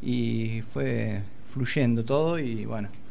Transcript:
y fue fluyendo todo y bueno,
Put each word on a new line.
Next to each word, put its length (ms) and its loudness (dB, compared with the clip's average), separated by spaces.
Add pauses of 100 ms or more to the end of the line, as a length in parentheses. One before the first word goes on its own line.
y 680 0
fue 500 0 (320)
fluyendo 520 2
todo 340 2
y 240 -2
bueno, 240 -2 (240)